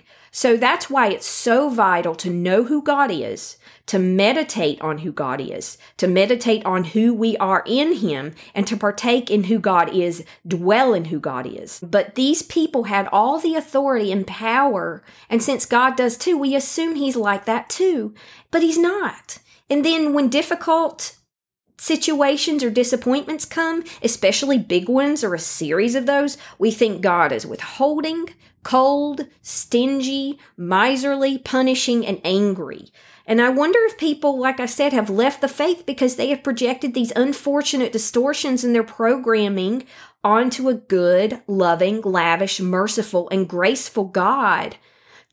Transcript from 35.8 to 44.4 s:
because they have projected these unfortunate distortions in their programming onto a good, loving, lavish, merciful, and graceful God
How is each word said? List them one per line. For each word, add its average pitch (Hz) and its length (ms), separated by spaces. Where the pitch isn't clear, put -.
because 254 300
they 269 140
have 277 140
projected 254 500
these 240 240
unfortunate 277 760
distortions 254 720
in 240 80
their 233 120
programming 226 1000
onto 247 460
a 240 60
good, 185 720
loving, 185 520
lavish, 190 600
merciful, 185 680
and 190 200
graceful 196 560
God 196 720